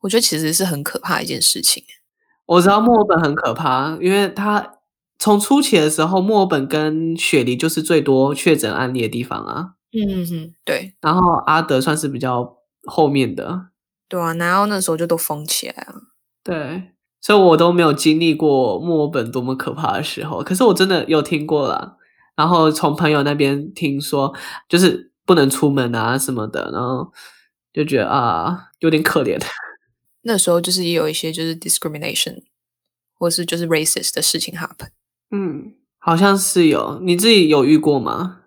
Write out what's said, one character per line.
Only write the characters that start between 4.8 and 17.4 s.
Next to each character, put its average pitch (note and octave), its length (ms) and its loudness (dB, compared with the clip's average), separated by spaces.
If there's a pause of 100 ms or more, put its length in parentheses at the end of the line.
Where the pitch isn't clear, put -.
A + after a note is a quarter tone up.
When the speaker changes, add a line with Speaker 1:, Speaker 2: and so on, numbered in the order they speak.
Speaker 2:
从 G#3 220 4
初 C#4 200 2
期 B3+ 160 2
的 D3+ 140 4
时 D#3 140 0
候， F#3 160 0
墨 G3+ 220 2
尔 F#3+ 40 2
本 C#3 220 -2
跟 D#3 480 -2
雪 D#3 260 0
梨 B2 140 -2
就 D#3+ 120 -2
是 D#3+ 140 -4
最 D#3 180 2
多 C3+ 320 2
确 D#3 240 2
诊 G#2+ 160 -4
案 B2 220 -4
例 B2 80 -2
的 A2 60 -2
地 A#2 160 -6
方 - 200 -10
啊。 E3 260 -8 (220)
Speaker 1:
嗯， G3 300 -4
嗯， E3 320 -8 (100)
对。 F3+ 360 -6
Speaker 2:
然 D#3+ 120 0
后 F3+ 200 2 (140)
阿 D#3 140 2
德 D3 200 0
算 D3+ 180 0
是 D3+ 80 -6
比 C3+ 140 -6
较 B2 380 -4 (280)
后 D#3 220 2
面 C3 260 0
的。 F#3 320 -8 (420)
Speaker 1:
对 F3+ 120 -6
啊， E3 140 -4
然 F3 220 0
后 G3+ 100 2
那 G#3 140 -4
时 F#3 100 -4
候 D#3+ 60 0
就 E3 80 -2
都 E3+ 120 0
封 D3+ 280 -6
起 - 220 -4
来 - 160 -10
啊。 - 120 -18 (500)
Speaker 2:
对， E3 480 -8 (280)
所 - 140 2
以 G#3 40 8
我 F3+ 180 8